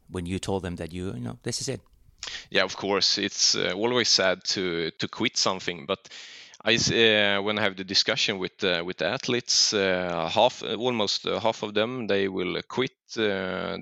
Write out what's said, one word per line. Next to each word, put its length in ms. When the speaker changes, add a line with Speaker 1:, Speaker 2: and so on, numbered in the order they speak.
Speaker 1:
when 200
you 100
told 240
them 140
that 180
you, 220
you 40
know, 220
this 200
is 60
it. 140
Speaker 2:
Yeah, 120
of 140
course. 400
It's, 380
uh, 200
always 320
sad 420
to, 420
to 160
quit 280
something, 520
but 200
I 60
s-, 160
uh, 540
when 160
I 20
have 140
the 80
discussion 560
with, 240
uh, 200
with 140
the 80
athletes, 640
uh, 640
half, 300
uh, 100
almost, 540
uh, 120
half 220
of 140
them, 320
they 200
will 400
quit, 260
uh, 640